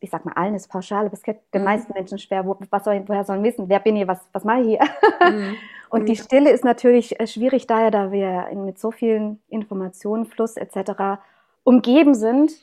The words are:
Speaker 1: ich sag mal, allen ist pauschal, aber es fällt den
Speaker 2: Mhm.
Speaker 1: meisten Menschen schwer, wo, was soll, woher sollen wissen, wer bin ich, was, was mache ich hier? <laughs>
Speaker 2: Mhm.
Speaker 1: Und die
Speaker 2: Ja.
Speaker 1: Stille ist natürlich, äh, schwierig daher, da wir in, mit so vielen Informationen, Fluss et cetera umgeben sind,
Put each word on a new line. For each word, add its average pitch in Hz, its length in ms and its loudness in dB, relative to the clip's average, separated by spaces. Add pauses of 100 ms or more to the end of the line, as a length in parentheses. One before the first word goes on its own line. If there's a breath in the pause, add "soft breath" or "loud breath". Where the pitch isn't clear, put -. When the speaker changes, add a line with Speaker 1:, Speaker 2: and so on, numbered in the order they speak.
Speaker 1:
ich 196 100 -14
sag - 140 -10
mal, 165 80 -8
allen 196 220 -4
ist 190 140 -10
pauschal, 202 380 -6
aber 196 80 -8
es - 80 -20
fällt - 180 -10 (120)
den 196 100 -2
Speaker 2:
Mhm. 196 40 -2
Speaker 1:
meisten 214 260 -2
Menschen 196 260 -10
schwer, 190 280 -6
wo, 190 100 -4 (140)
was 202 140 -4
soll, 202 220 -2
woher 202 180 -4
sollen 196 180 -4
wissen, 214 260 -4
wer 196 120 2
bin 214 160 2
ich, 196 120 -2
was, 180 120 -4 (120)
was 190 120 -8
mache 226 160 2
ich 247 80 2
hier? 220 120 0
<laughs> 294 80 4 (340)
Speaker 2:
Mhm. 214 340 0 (340 loud breath)
Speaker 1:
Und 220 180 0
die 226 60 2
Speaker 2:
Ja. 214 100 -8
Speaker 1:
Stille 285 260 4
ist - 140 4
natürlich, 240 560 2
äh, 226 60 -2
schwierig 240 400 -2
daher, 220 240 2
da 202 200 -2
wir 190 400 -4
in, 196 140 -8
mit 190 140 -10
so 220 120 -4
vielen 214 580 -2
Informationen, 208 760 -8
Fluss 226 300 -6
et - 160 -12
cetera 196 480 -6 (420 soft breath)
umgeben 262 520 6
sind, 247 380 2 (100)